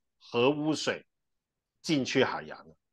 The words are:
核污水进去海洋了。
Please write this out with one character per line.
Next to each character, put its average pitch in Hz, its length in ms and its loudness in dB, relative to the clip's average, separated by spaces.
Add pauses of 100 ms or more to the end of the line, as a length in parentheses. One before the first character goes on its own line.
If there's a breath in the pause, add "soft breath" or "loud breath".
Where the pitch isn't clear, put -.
(200)
核 120 300 2
污 151 240 0
水 107 320 -4 (760)
进 143 240 0
去 127 180 2
海 78 200 -2
洋 76 140 -14
了。 - 180 -20 (180)